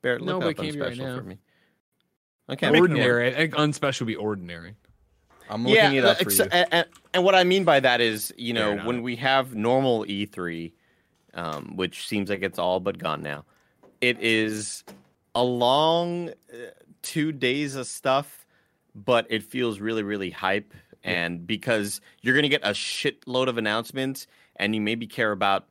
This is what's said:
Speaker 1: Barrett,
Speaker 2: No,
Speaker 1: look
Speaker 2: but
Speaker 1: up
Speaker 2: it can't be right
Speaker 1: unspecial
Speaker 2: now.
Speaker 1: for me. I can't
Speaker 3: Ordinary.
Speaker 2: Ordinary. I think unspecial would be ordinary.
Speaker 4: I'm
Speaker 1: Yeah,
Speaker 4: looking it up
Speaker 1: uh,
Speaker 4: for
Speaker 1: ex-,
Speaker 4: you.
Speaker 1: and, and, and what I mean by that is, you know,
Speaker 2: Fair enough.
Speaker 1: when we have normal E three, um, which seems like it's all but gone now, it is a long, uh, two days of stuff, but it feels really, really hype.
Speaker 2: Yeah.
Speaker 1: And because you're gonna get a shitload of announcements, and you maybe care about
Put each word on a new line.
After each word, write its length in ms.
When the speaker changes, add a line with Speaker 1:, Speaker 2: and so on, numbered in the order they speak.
Speaker 1:
Barrett, 200
Speaker 2:
No, 120
Speaker 1:
look 80
Speaker 2:
but 40
Speaker 1:
up 60
Speaker 2:
it 100
can't 120
be 80
right 120
Speaker 1:
unspecial 140
Speaker 2:
now. 100
Speaker 1:
for 60
me. 140
I 60
can't 220
Speaker 3:
Ordinary. 320
Speaker 2:
Ordinary. 240
I 40
think 180
unspecial 460
would 60
be 100
ordinary. 580
Speaker 4:
I'm 160
Speaker 1:
Yeah, 200
Speaker 4:
looking 140
it 60
up 60
Speaker 1:
uh, 120
Speaker 4:
for 60
Speaker 1:
ex-, 100
Speaker 4:
you. 120
Speaker 1:
and, 220
and, 140
and 100
what 120
I 100
mean 180
by 160
that 220
is, 360
you 160
know, 120
Speaker 2:
Fair 80
enough. 120
Speaker 1:
when 160
we 140
have 400
normal 520
E 180
three, 480
um, 440
which 300
seems 220
like 140
it's 160
all 200
but 180
gone 260
now, 220
it 200
is 600
a 80
long, 880
uh, 40
two 300
days 440
of 120
stuff, 580
but 360
it 140
feels 360
really, 240
really 280
hype. 420
Speaker 2:
Yeah. 80
Speaker 1:
And 360
because 540
you're 140
gonna 140
get 140
a 80
shitload 760
of 100
announcements, 680
and 180
you 60
maybe 260
care 240
about 400